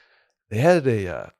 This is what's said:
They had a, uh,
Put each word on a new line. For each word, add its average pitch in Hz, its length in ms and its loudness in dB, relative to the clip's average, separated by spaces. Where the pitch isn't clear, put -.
They 107 100 -6
had 160 280 2
a, 104 220 -2
uh, 60 180 -10